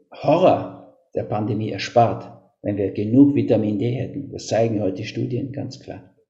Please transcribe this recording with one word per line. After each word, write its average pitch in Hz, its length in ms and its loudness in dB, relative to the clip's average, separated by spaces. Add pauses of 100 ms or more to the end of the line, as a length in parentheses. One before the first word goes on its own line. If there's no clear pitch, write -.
(120)
Horror - 840 2 (160)
der - 100 -4
Pandemie 107 460 -4
erspart, 98 640 0 (320)
wenn 101 140 -2
wir 98 140 -2
genug 127 420 4
Vitamin 107 460 2
D 117 120 -2
hätten. 95 400 -8
Das 87 160 -12
zeigen 110 340 0
heute 95 160 -2
die 104 80 -8
Studien 120 480 -6
ganz - 260 -10
klar. - 340 -18 (160)